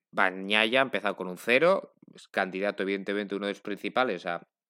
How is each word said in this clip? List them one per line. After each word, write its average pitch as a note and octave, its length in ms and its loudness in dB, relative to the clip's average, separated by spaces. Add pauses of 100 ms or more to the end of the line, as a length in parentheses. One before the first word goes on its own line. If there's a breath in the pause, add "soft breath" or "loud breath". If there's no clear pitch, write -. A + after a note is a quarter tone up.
(120)
Bagnaia G#2 680 2
ha - 20 6
empezado G2+ 340 -2
con F#2 100 -6
un F2+ 120 -8
cero, D3+ 560 2 (200)
es - 140 -20
candidato, F#2+ 540 -2
evidentemente, G2 520 -2
uno G2+ 120 -4
de G2+ 60 -2
los F#2+ 100 -10
principales G2+ 640 -2
a, F2 200 -6 (240)